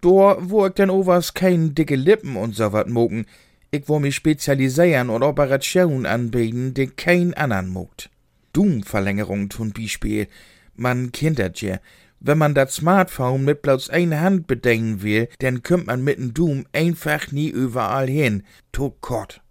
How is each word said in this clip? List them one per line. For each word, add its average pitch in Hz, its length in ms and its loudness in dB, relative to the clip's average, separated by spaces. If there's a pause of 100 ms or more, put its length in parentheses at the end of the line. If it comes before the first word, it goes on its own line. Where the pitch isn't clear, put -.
Da, 190 380 6
wo 196 260 0
ich 190 80 0
denn 196 160 2
owas 180 460 2
kein 165 400 2
dicke 143 200 0
Lippen 139 400 2
und 107 200 -4
so 107 180 0
wat 107 160 0
mogen, 113 380 0 (420)
ich 143 180 -6
wo 151 120 2
mi 139 120 0
spezialisieren 139 1000 2
und 117 100 0
Operation 139 840 2
anbieten, 120 680 -2
die 131 140 -2
kein 175 480 0
andern 101 340 -2
mogt. 92 400 -12 (440)
Dummverlängerung 101 960 -2
tun 110 220 -6
Beispiel. 104 560 -4 (480)
Man 123 360 -4
kennt 151 260 -2
dat 92 240 -4
ja. 98 160 -6 (420)
Wenn 151 200 0
man 147 160 2
dat 135 160 2
Smartphone 139 760 0
mit 151 160 0
bloß 135 300 0
einer 165 280 0
Hand 185 280 0
bedienen 113 560 0
will, 107 240 2 (100)
dann 127 240 -2
kommt 175 240 0
man 127 180 -4
mit 139 140 0
dem 123 160 -6
Dumm 147 400 -2
einfach 156 580 -2
nie 143 180 -2
überall 123 580 -2
hin. 127 340 0 (300)
To 131 300 -4
Gott. - 500 -8